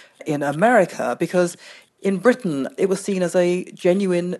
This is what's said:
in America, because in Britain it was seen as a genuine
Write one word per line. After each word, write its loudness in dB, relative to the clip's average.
in -2
America, 2
because 0
in 0
Britain 0
it 2
was -2
seen -2
as 0
a 2
genuine 0